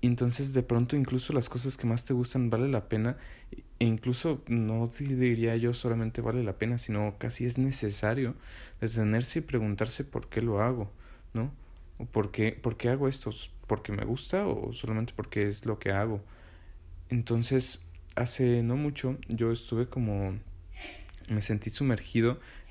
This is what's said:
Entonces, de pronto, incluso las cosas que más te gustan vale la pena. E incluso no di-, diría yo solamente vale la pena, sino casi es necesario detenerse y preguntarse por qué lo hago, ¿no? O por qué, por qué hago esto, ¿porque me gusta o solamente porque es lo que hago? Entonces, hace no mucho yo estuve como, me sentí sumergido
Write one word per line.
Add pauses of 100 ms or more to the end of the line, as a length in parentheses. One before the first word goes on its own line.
Entonces,
de
pronto,
incluso
las
cosas
que
más
te
gustan
vale
la
pena. (640)
E
incluso
no
di-,
diría
yo
solamente
vale
la
pena,
sino
casi
es
necesario (460)
detenerse
y
preguntarse
por
qué
lo
hago, (420)
¿no? (460)
O
por
qué,
por
qué
hago
esto, (360)
¿porque
me
gusta
o
solamente
porque
es
lo
que
hago? (840)
Entonces, (360)
hace
no
mucho (120)
yo
estuve
como, (920)
me
sentí
sumergido (300)